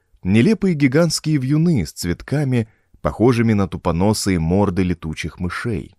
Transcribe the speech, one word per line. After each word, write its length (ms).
нелепые 520
гигантские 640
вьюны 480
с 60
цветками, 760
похожими 520
на 140
тупоносые 720
морды 440
летучих 560
мышей. 580